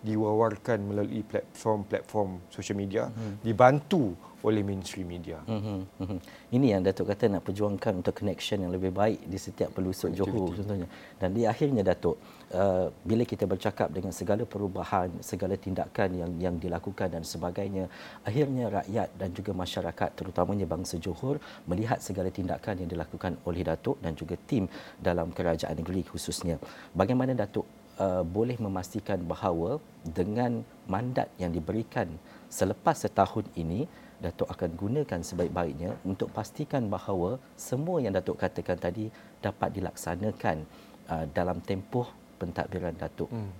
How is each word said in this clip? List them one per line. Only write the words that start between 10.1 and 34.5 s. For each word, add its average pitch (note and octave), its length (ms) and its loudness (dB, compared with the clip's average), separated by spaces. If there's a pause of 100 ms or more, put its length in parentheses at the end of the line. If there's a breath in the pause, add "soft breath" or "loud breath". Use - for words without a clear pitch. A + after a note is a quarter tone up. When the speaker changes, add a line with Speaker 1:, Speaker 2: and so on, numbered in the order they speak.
Speaker 2:
Johor F#2 160 2
Speaker 1:
Connectivity. F#2 320 0
Speaker 2:
contohnya. G2 260 -2 (300 loud breath)
Dan F#2 160 0
di A#2 160 4
akhirnya, C3 320 2
Datuk, F2+ 400 4 (320 loud breath)
uh, F#2 480 4
bila A2+ 240 4
kita G2+ 240 0
bercakap G2 400 0
dengan F2+ 240 -4
segala G2+ 320 0
perubahan, F#2 640 0 (160)
segala G2 320 0
tindakan F#2+ 560 0
yang, F2+ 240 -2
yang F2 240 0
dilakukan F2+ 480 -2
dan E2 160 -4
sebagainya, F#2+ 640 -4 (320 loud breath)
akhirnya B2+ 480 2
rakyat G2 480 0
dan F#2+ 160 -2
juga F#2+ 240 -4
masyarakat, F2 560 -2
terutamanya F2+ 560 0
bangsa E2+ 320 -4
Johor, C3 400 -2 (240 loud breath)
melihat G#2+ 320 0
segala F#2+ 320 -2
tindakan F#2 560 -4
yang E2+ 80 -4
dilakukan E2+ 480 -4
oleh F2 240 -2
Datuk E2 400 0
dan E2 80 -2
juga E2 320 -6
tim G#2 240 2 (320 loud breath)
dalam F2 320 2
kerajaan E2 480 0
negeri F2 240 0
khususnya. - 560 -4 (320 loud breath)
Bagaimana B2+ 400 4
Datuk, G#2 320 0 (320)
uh, F#2 240 2
boleh G#2+ 400 0
memastikan G2 640 -4
bahawa F2 560 0 (240)
dengan A2+ 560 0 (240)
mandat B2 560 -2
yang F2 80 0
diberikan F#2 560 -2 (480 loud breath)
selepas - 480 2
setahun G2+ 420 2 (140)
ini, F2 320 -2 (280 loud breath)
Datuk - 320 -2
akan F2 240 -2